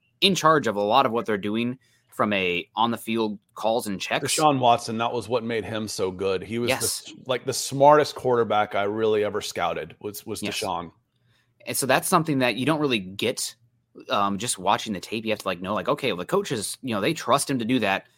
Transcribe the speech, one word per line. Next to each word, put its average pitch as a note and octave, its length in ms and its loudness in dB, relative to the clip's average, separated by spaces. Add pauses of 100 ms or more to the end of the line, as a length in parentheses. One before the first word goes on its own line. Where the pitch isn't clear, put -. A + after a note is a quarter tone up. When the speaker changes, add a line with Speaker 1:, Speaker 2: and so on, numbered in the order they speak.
(200)
Speaker 1:
in F#3+ 160 4
charge D#3 320 4
of G#2+ 80 0
a G#2 60 0
lot A2+ 240 4
of A#2 80 -2
what A2+ 120 -2
they're G#2+ 120 0
doing A2+ 420 -2 (300)
from G#2+ 240 -2
a F2+ 420 0
on A2+ 160 2
the A2+ 60 -4
field A2 420 -4 (160)
calls A2+ 320 -2
and F#2+ 140 -6
checks. C#3 340 -2
Speaker 2:
Deshaun D3+ 240 4
Watson, A#2 380 2
that A#2 160 -2
was A2 160 -6
what A#2 160 0
made A#2 180 -4
him G#2+ 240 -6
so G2 240 -2
good. F#2 320 -2
He G#2+ 160 -6
was A#2+ 80 -2
the A#2+ 60 2
Speaker 1:
Yes. A#2 100 -4 (240)
Speaker 2:
s-, - 60 -16 (140)
like, B2+ 180 -4
the C3 80 -2
smartest C#3+ 600 6
quarterback G#2+ 600 2
I G2+ 80 0
really G#2+ 400 2
ever G#2 160 -2
scouted E2+ 600 -4
was, G2+ 240 -10
was G#2 180 -8
Speaker 1:
Yes. G#2 160 -4
Speaker 2:
Deshaun. F2 320 -4 (720)
Speaker 1:
And A#2+ 120 -4
so - 80 -2
that's C3+ 240 2
something D#3+ 300 2
that B2 180 2
you B2+ 80 0
don't D3+ 160 2
really C3 180 0
get, G2 560 -4 (540)
um, G2+ 280 0
just G#2 220 -4
watching G#2+ 320 0
the F#2 80 -4
tape. A2 240 -6
You A2 80 -2
have G#2 80 -2
to, - 80 -6
like, F#2 140 -4
know, F#2+ 120 -4
like, G#2+ 140 -2
okay, C3 240 0
well, F2 60 -2
the F2 80 -6
coaches, D3+ 560 -2
you B2 120 -4
know, G#2 60 0
they B2 140 2
trust C#3 360 0
him C3+ 100 0
to A#2 60 -4
do B2+ 140 2
that, G2 280 0 (100)